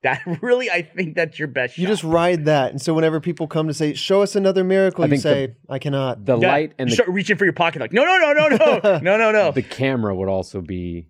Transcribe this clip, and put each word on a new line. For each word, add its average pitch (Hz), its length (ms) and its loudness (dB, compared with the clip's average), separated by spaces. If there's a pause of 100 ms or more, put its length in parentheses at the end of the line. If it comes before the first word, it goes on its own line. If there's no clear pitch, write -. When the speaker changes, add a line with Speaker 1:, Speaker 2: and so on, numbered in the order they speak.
Speaker 1:
That 135 240 -2
<laughs> 170 160 -6
really, 247 300 0
I 175 100 -2
think 160 340 -8
that's 165 220 -4
your 151 100 -6
best 123 300 -6
Speaker 2:
You 175 80 -2
Speaker 1:
shot. 196 60 0
Speaker 2:
just 202 120 -2
ride 165 420 0
that. 143 260 2
And 135 100 -8
so 165 140 -2
whenever 160 240 2
people 170 280 -6
come 160 200 -2
to 151 80 -4
say, 151 180 -2
"Show 196 300 2
us 196 120 -4
another 190 280 2
miracle," 185 400 2
Speaker 3:
I 160 40 2
Speaker 2:
you 151 40 2
Speaker 3:
think 143 120 2
the 156 60 0
Speaker 2:
say, 139 260 0 (140)
"I 135 80 -6
cannot." 135 480 -4
Speaker 3:
The 123 140 2
Speaker 1:
Yeah. 180 120 2
Speaker 3:
light 151 280 0
and 127 100 -2
Speaker 1:
You - 20 0
Speaker 3:
the 117 120 4
Speaker 1:
start 180 60 0
reaching 190 280 0
for 202 60 0
your 165 100 2
pocket 165 280 -2
like, 117 120 -6
"No, 240 120 4
no, 370 120 2
no, 302 160 4
no, 302 220 4
no, 208 440 4
Speaker 2:
<laughs> - 40 -8
Speaker 1:
no, 190 140 2
no, 220 140 4
no." 202 200 2
Speaker 3:
The 135 100 -2
camera 120 540 -2
would 95 140 -2
also 95 320 -4
be 87 480 -8